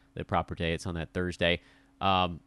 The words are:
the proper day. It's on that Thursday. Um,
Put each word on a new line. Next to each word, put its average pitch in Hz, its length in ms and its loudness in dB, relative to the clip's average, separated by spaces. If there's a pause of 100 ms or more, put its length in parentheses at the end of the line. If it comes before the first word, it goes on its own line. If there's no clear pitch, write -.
(140)
the 80 100 -8
proper 85 300 -2
day. 82 200 -2
It's - 120 -6
on 87 100 -6
that 80 180 -8
Thursday. 87 460 0 (400)
Um, 92 460 2